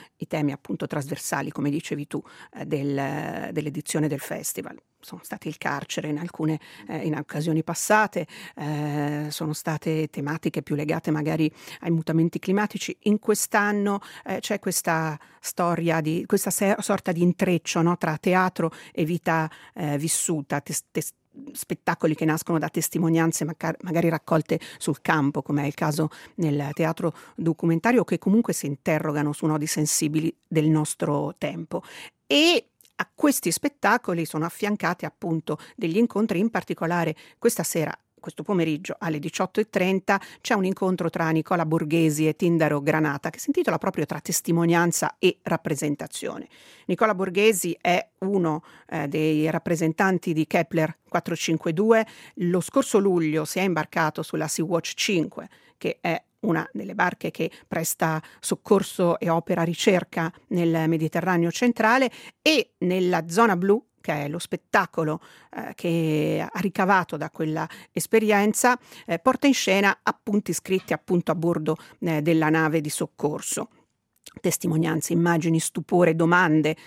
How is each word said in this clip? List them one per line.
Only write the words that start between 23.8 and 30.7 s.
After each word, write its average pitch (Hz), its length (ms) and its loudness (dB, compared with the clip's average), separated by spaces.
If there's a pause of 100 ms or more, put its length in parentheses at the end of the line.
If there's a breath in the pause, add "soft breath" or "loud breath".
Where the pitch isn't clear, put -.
magari 170 260 0
raccolte 160 520 0 (180 loud breath)
sul - 220 -4
campo, 147 420 0
come 143 220 -2
è - 20 -2
il 147 80 -4
caso 156 340 -2 (280 loud breath)
nel 147 360 0
teatro 160 400 -2 (220 loud breath)
documentario, 165 720 2
che 175 140 0
comunque 214 340 2
si - 140 -4
interrogano 147 640 0
su - 140 -4
nodi 151 200 0
sensibili 151 680 0 (120)
del 156 220 2
nostro 151 720 0